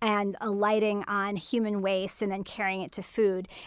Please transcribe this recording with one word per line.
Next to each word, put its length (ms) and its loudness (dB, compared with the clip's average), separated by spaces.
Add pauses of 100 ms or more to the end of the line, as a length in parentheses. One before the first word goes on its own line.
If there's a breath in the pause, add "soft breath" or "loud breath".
and 380 2
alighting 680 2
on 260 0
human 460 0
waste 400 0
and 100 0
then 140 -4
carrying 360 -4
it 120 -8
to 100 -8
food. 460 2 (180 loud breath)